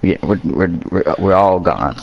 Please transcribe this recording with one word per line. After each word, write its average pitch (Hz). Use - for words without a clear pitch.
Yeah, 90
we're, 95
we're, 85
we're, -
we're 95
all 95
gone. 71